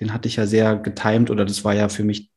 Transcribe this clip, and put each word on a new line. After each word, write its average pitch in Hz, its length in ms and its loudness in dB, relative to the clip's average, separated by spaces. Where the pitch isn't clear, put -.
den 107 120 -4
hatte 110 140 -6
ich - 100 -4
ja 107 100 0
sehr 110 300 4
getimed 110 540 0
oder 104 140 2
das 101 200 -6
war 104 100 2
ja 104 140 2
für 107 140 -6
mich 104 340 -4